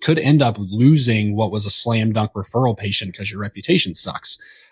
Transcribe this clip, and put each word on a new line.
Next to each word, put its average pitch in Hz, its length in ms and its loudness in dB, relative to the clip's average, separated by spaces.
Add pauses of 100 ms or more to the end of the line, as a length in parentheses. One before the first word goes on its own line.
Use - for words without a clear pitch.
could 160 160 2
end 143 240 4
up 117 160 0
losing 110 800 2
what 107 160 -2
was 104 140 -4
a 98 40 -4
slam 113 420 0
dunk 107 200 -2
referral 117 440 -2
patient 98 400 -6
'cause 98 140 -8
your 95 80 -12
reputation 104 560 -2
sucks, - 420 -6 (360)